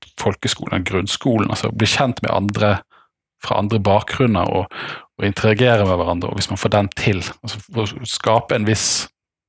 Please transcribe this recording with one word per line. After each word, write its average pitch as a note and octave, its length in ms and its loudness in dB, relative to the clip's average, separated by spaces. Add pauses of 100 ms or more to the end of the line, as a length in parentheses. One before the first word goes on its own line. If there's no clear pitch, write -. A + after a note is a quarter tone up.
(180)
folkeskolen, - 680 -2
grunnskolen, G#2 680 0
altså A2 240 -2
bli A2 140 2
kjent B2+ 340 0
med - 80 -2
andre G2+ 460 2 (680)
fra - 160 -2
andre G#2 240 0
bakgrunner G2+ 640 2
og, F2+ 180 -2 (540)
og G2+ 80 -2
interagere A2 580 4
med F#2 140 2
hverandre, E2+ 320 -2
og - 80 -6
hvis - 100 -2
man G2 80 -4
får - 140 0
den G2+ 240 2
til, G2 240 0 (240)
altså G#2+ 160 -10 (240)
å - 20 -2 (220)
skape A#2 480 0
en G#2+ 100 0
viss - 440 0 (400)